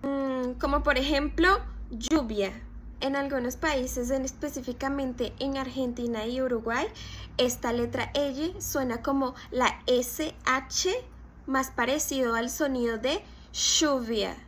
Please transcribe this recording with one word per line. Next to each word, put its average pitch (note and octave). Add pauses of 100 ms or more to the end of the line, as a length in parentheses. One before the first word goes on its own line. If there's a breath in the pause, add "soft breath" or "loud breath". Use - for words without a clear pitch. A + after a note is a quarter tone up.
Mm, C4
como C#4+
por C#4+
ejemplo, D4 (320)
lluvia. A3 (480)
En C4+
algunos C4+
países, B3+
en, C4+
específicamente C4
en C#4
Argentina B3
y B3
Uruguay, B3 (500 loud breath)
esta A#3+
letra A#3+
L C#4+
suena B3+
como C4+ (160 loud breath)
la A#3+
S B3+ (120)
H, C4+ (540)
más C4
parecido C4
al A#3
sonido B3
de C4+ (320 loud breath)
lluvia. A#3 (120)